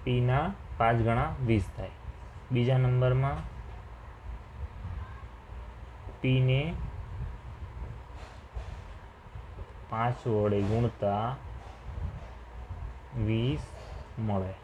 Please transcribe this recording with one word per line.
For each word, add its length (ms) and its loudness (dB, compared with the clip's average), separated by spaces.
પીના 420 4
પાંચ 200 8
ગણા 220 4
વીસ 200 6
થાય. 180 -6
બીજા 280 6
નંબરમાં 600 6
પીને 380 6
પાંચ 340 2
વડે 340 6
ગુણતા 560 4
વીસ 360 2
મળે. 460 0